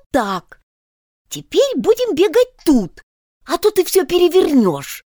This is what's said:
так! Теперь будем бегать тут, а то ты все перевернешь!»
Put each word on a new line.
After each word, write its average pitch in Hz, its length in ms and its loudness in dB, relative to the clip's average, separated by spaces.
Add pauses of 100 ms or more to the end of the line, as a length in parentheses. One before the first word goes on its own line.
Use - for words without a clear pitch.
(100)
так! 196 500 -4 (680)
Теперь 440 480 -2
будем 440 380 -2
бегать 415 500 0
тут, 240 380 0 (440)
а 330 120 -4
то 415 120 0
ты 370 140 0
все 359 220 0
перевернешь!» 302 1040 0